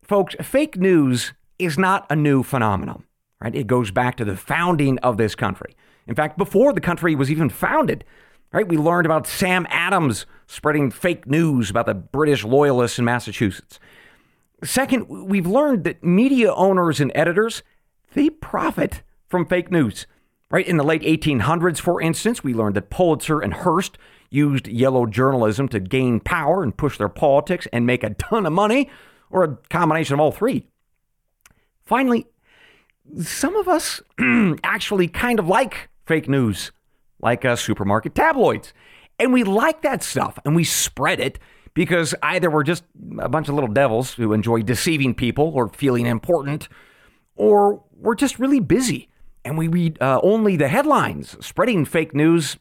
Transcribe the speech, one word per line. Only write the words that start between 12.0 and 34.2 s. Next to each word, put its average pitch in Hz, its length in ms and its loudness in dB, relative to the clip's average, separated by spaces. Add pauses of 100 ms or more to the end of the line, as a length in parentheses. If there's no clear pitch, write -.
loyalists 123 560 2
in 120 60 2
Massachusetts. 117 760 -4 (840)
Second, 254 440 -2
we've 185 400 -2
learned 247 380 2
that - 180 -6
media 220 500 4
owners 180 460 2
and 135 160 0
editors, 175 480 0 (500)
they 294 160 2
profit - 720 -4 (260)
from 175 180 -2
fake 180 260 -2
news. 143 340 0 (460)
Right? 185 160 0
In 175 100 0
the 151 60 2
late - 200 2
eighteen 156 360 2
hundreds, 160 400 0
for 175 200 0
instance, 165 440 -2
we 131 100 -4
learned 107 220 0
that 101 160 -4
Pulitzer 156 480 0
and 107 120 -4
Hearst 180 460 -2 (320)
used 139 380 0
yellow 120 400 2
journalism 120 640 2
to 110 100 -2
gain 120 400 0
power 170 420 -2
and 127 160 -4
push 143 220 -4
their 101 100 -2
politics - 640 0
and 120 140 0
make 123 160 0
a 107 100 -6
ton 208 320 -2
of 156 80 -2
money, 214 360 2 (420)
or 185 120 2
a 147 140 -4 (120)
combination 160 440 0
of 143 60 0
all 151 120 4
three. - 360 -2 (1160)
Finally, 240 440 0 (920)
some 277 340 -4
of 392 120 0
us - 340 -2 (160)
<clears throat> 233 460 2